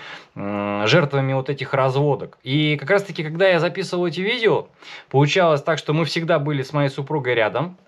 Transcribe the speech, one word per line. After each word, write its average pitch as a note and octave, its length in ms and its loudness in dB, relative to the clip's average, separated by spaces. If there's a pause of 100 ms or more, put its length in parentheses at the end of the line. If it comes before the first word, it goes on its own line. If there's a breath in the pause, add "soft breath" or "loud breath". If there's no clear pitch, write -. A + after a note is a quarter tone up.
(360 loud breath)
м, G2+ 500 -2
жертвами C#3 460 2
вот C3+ 180 -2
этих C#3 240 -6
разводок. C3+ 680 0
И D3+ 320 0
как D3 120 -6
раз-таки, F#3+ 360 0
когда E3 240 2
я F3+ 100 4
записывал F3 480 -2
эти E3 140 -4
видео, G#3+ 480 0 (420 loud breath)
получалось D3 500 4
так, D#3 180 -2
что - 140 -4
мы E3 120 2
всегда E3 340 0
были C#3+ 240 -2
с - 100 -12
моей C#3+ 160 2
супругой C3+ 460 -2
рядом, A#2 420 0 (120)